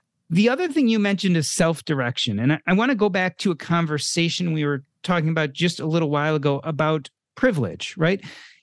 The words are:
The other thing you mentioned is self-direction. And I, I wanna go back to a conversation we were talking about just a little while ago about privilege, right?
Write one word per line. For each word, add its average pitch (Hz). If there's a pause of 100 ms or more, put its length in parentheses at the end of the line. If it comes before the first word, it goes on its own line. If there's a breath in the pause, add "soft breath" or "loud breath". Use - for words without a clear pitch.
(300)
The 202
other 320
thing 277
you 226
mentioned 196
is 151
self-direction. 135
And 127
I, 156
I 175
wanna 233
go 208
back 185
to 202
a 170
conversation 170
we 151
were 143 (200)
talking 170
about 156
just 170
a 160
little 160
while 147
ago 143
about 156 (260)
privilege, 139
right? 180 (400 loud breath)